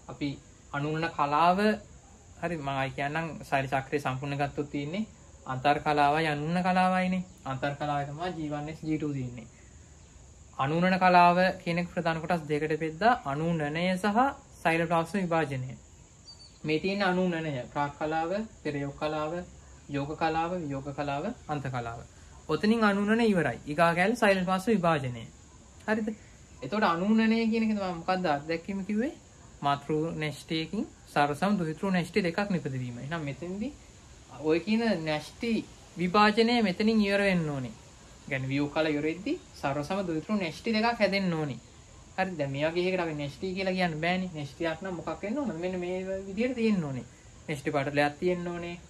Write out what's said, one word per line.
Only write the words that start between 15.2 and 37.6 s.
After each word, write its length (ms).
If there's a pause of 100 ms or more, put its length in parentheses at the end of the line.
මේ 220
තියෙන 220
අනූනනය 500 (140)
ප්‍රාක් 280
කලාව, 360 (280)
පෙරයෝග 360
කලාව, 380 (540)
යෝග 260
කලාව, 460
වියෝග 320
කලාව, 340 (200)
අන්ත 200
කලාව. 360 (440)
ඔතනින් 380
අනූනනය 420
ඉවරයි. 380
ඊගා 320
කැලේ 220
සෛලප්ලාස්ම 540
විභාජනය. 540 (580)
හරිද? 260 (500)
එතකොට 260
අනූනනය 600
කියන 200
එක 60
තමයි 240
මොකද්ද 320
අත්දැකීම 580
කිව්වේ? 280 (460)
මාතෘ 340 (220)
න්‍යෂ්ටියකින් 720 (200)
සරසම 500
දුහිතෘ 340
න්‍යෂ්ටි 340
දෙකක් 260
නිපදවීම. 500
එහෙනම් 260
මෙතෙන්දී 480 (680)
ඔය 220
කියන 220 (180)
න්‍යෂ්ටි 640 (280)
විභාජනය 720
මෙතනින් 380
ඉවර 200
වෙන්න 280
ඕනේ. 240 (520)